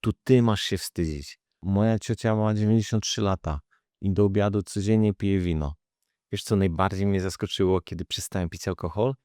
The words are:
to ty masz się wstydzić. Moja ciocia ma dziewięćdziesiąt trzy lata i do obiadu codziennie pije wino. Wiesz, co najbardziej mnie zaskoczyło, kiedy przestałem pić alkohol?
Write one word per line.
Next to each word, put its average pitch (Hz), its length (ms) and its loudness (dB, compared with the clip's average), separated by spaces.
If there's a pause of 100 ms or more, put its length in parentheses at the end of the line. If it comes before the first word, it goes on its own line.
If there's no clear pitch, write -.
to 110 100 0 (120)
ty 127 180 6
masz 110 200 2
się - 160 -2
wstydzić. 78 600 -6 (220)
Moja 104 380 2
ciocia 110 360 -2
ma 107 180 0
dziewięćdziesiąt 107 500 2
trzy - 180 -4
lata 87 380 -2 (420)
i 98 120 0
do 101 120 4
obiadu 101 360 2
codziennie 107 520 2
pije 98 260 0
wino. 78 360 -2 (560)
Wiesz, 104 120 -6
co 110 120 0
najbardziej 95 500 0
mnie 98 160 2
zaskoczyło, 92 600 0
kiedy - 240 -10
przestałem - 440 -6
pić - 180 -10
alkohol? 101 460 -2 (120)